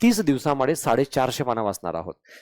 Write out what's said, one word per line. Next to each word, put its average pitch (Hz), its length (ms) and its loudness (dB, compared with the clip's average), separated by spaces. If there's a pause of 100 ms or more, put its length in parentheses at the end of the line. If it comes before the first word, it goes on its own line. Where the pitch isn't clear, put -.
तीस 226 180 4
दिवसामध्ये 143 560 0
साडेचारशे 127 680 0
पानं 117 180 -2
वाचणार 95 320 -4
आहोत. 82 200 -8 (280)